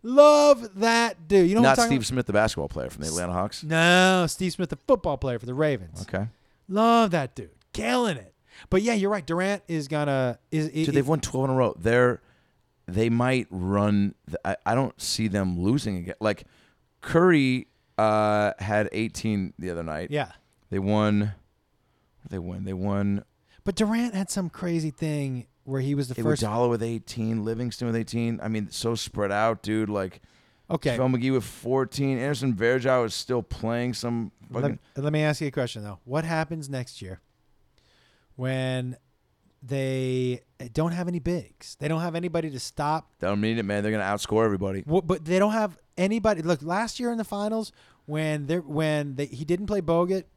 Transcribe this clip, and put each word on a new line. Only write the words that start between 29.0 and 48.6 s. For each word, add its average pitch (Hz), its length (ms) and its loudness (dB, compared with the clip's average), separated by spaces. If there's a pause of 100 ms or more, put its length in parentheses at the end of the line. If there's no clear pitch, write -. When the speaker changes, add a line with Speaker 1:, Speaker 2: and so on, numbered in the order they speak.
Speaker 2:
out, 107 320 0
dude. 107 260 -2
Like, 98 320 -4 (480)
Speaker 1:
Okay. 135 280 -2
Speaker 2:
JaVale 127 180 2
McGee 127 180 0
with 120 120 0
fourteen. 131 760 -2
Anderson 131 340 -2
Varejao 123 520 2
is 107 100 -6
still 123 260 -2
playing 120 520 -4
some 117 400 -4 (180)
Speaker 1:
Let, 120 120 -4
Speaker 2:
fucking 139 160 -2 (180)
Speaker 1:
let 147 160 -2
me 151 80 0
ask 151 180 0
you 156 80 -4
a 135 40 -4
question, 120 320 -4
though. 101 200 -12
What 147 220 -4
happens 160 440 -6
next 127 320 -10
year 92 200 -12 (1120)
when 127 600 -4 (680)
they 131 800 -2 (320)
don't 165 180 0
have 175 160 -4
any 175 100 -4
bigs? 170 640 -6
They 143 80 -4
don't 160 140 0
have 170 120 -4
anybody 165 380 -4
to 131 80 -10
stop. 151 500 -4 (100)
Speaker 2:
They 85 60 -4
don't 101 160 0
need 113 160 0
it, 113 60 -2
man. 101 180 -2
They're 107 100 0
gonna 107 120 -2
outscore 104 420 0
everybody. 98 400 -2
Speaker 1:
Wha-, 165 160 2
but 160 240 -4
they 180 140 2
don't 208 140 2
have 214 220 -2 (220)
anybody. 196 460 0
Look, 170 180 0
last 190 380 -4
year 240 120 -2
in 233 60 -4
the 220 60 -4
finals, 214 480 -4 (340)
when 151 400 -2
they're, 170 160 0